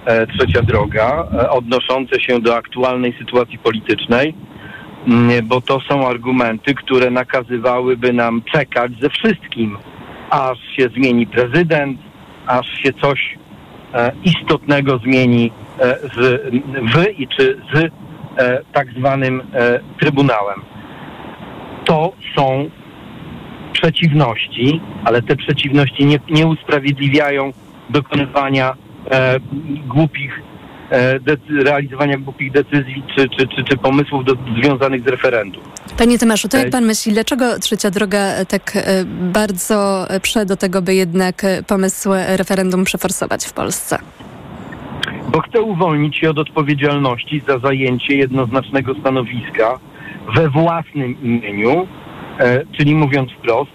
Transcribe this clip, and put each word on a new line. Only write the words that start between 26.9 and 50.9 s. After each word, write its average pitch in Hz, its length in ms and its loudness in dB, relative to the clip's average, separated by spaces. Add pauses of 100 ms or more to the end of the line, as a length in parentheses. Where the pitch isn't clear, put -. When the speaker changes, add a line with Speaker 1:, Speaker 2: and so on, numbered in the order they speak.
Speaker 1:
dokonywania, 135 840 0 (380)
e, 131 280 2 (480)
głupich, 139 540 0 (480)
e, 131 300 2
decy-, 143 440 0
realizowania 143 540 0
głupich 135 340 -8
decyzji 135 520 0 (120)
czy, 135 140 2
czy, 131 180 0
czy, - 160 -6
czy 135 140 0
pomysłów 135 480 0
do, 131 100 4 (260)
związanych 135 420 2
z 127 40 0
referendum. 120 560 -2 (340)
Speaker 2:
Panie 233 220 4
Tomaszu, 220 300 2
to 269 80 2
jak 269 100 2
Speaker 1:
E, - 20 -2
Speaker 2:
pan 247 160 2
myśli, 220 280 0
dlaczego 226 460 0
Trzecia 202 320 0
Droga, 202 280 0
e, 190 260 0
tak, - 300 -4
e, 190 300 2 (160)
bardzo, 196 880 0
e, 190 100 -2
prze 214 260 0
do 190 120 0
tego, 190 240 0
by 185 140 2
jednak, 185 480 0
e, 190 200 0
pomysł 190 460 0 (180)
referendum 190 560 0
przeforsować - 600 -2
w - 80 -14
Polsce? - 460 -4 (1300)
Speaker 1:
Bo 175 100 0
chce 226 200 0
uwolnić 160 560 0
się 160 120 2
od 151 100 0
odpowiedzialności 143 1080 0
za 135 120 2
zajęcie 131 560 0
jednoznacznego 131 800 0
stanowiska 120 840 -2 (560)
we 160 140 4
własnym 147 760 -2